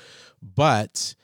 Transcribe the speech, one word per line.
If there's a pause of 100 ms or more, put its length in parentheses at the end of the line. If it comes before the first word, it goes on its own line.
(420)
but